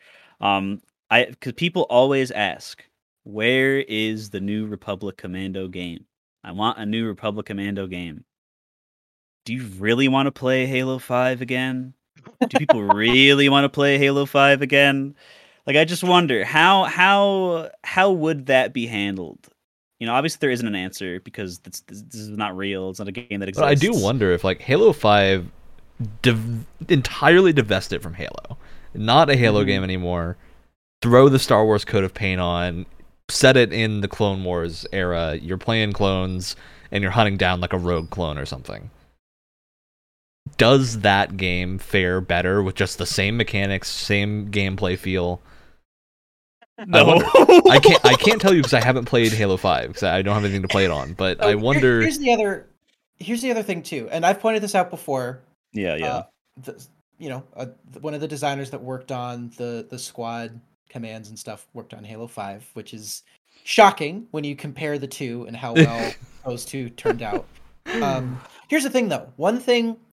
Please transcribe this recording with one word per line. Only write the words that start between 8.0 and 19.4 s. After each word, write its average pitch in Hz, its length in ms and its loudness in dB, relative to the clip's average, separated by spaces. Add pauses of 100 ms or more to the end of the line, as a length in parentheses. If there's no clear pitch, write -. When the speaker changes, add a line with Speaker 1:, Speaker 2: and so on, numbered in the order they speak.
Speaker 1:
Do 113 60 -10
you 127 140 -8 (120)
really 117 300 0
wanna 135 240 0
play 131 340 -2
Halo 131 320 -4
five 127 440 -4
again? 127 500 -6 (560)
Do - 80 -4
people 139 260 2
Speaker 2:
<laughs> - 20 -4
Speaker 1:
really 131 680 6
wanna 139 180 4
play 139 300 2
Halo 139 280 2
five 139 360 4
again? 139 520 2 (520)
Like, 139 100 0
I 156 80 6
just 170 200 -2
wonder, 170 400 2
how, 180 400 4
how, 190 840 0 (140)
how 196 280 2
would 156 340 -2
that 131 260 2
be 117 140 -4
handled? 101 640 -6 (520)